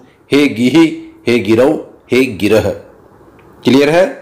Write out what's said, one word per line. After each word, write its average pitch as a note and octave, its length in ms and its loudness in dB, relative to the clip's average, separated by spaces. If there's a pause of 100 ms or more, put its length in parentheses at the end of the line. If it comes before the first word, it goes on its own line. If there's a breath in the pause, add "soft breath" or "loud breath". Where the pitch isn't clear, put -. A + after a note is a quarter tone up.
(320 soft breath)
हे C#3+ 160 2
गिहि, B2 360 2 (420)
हे A#2+ 120 0
गिरौ, A2+ 300 2 (440)
हे B2+ 120 2
गिरह। G#2 440 -2 (960)
Clear C#3 260 2
है? F3 140 2 (180)